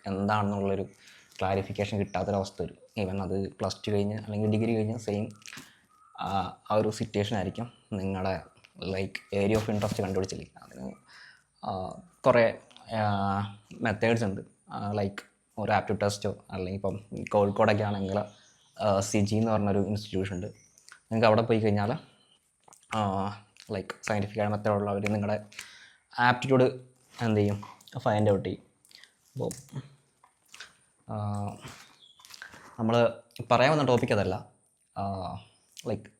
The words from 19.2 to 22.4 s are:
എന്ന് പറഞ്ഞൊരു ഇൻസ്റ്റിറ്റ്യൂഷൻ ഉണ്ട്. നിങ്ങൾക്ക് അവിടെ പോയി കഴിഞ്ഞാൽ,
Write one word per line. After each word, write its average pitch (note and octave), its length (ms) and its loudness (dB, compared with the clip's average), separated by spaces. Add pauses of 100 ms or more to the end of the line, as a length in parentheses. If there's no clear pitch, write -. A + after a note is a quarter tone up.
എന്ന് A2+ 180 2
പറഞ്ഞൊരു G2+ 260 2
ഇൻസ്റ്റിറ്റ്യൂഷൻ G2 580 -2
ഉണ്ട്. F2 100 -6
നിങ്ങൾക്ക് - 800 -2
അവിടെ A2 160 6
പോയി A#2 160 2
കഴിഞ്ഞാൽ, G#2+ 400 2 (1000)